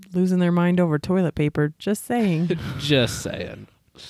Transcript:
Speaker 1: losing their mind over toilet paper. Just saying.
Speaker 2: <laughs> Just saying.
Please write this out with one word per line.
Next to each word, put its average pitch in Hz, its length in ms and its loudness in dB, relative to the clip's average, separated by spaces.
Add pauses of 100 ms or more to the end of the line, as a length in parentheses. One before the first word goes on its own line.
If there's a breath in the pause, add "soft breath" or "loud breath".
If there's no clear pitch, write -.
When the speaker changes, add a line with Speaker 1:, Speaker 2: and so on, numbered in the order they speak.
(140)
Speaker 1:
losing 180 260 2
their 175 120 4
mind 175 280 4
over 160 180 2
toilet 180 380 0
paper. 151 420 0
Just - 280 -4
saying. 180 460 0 (160)
Speaker 2:
<laughs> - 120 -8
Just 135 420 0
saying. - 460 -10 (420 loud breath)